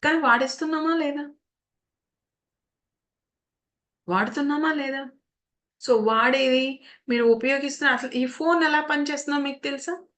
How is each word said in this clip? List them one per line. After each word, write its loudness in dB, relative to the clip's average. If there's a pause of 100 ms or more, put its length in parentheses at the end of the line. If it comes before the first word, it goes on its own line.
కానీ 2
వాడేస్తున్నామా 0
లేదా? -4 (2750)
వాడుతున్నామా 0
లేదా? -4 (800)
So 2 (100)
వాడేది 2 (420)
మీరు 2
ఉపయోగిస్తున్న, 2
అసలు -4
ఈ 0
ఫోన్ 0
ఎలా 2
పనిచేస్తుందో -2
మీకు -6
తెలుసా? -6 (220)